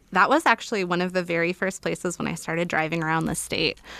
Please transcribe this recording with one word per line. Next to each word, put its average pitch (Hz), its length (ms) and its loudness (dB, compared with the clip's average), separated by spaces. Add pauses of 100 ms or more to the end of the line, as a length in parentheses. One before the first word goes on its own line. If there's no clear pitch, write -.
(120)
that 190 160 6
was 294 180 4
actually 226 380 2
one 175 160 0
of 180 120 -2
the 180 120 0
very 170 280 0
first - 300 -4
places 170 380 -4
when 151 80 -2
I 156 60 -2
started 165 340 -4
driving 160 340 0
around 160 220 2
the 160 100 -2
state, - 460 -2 (200)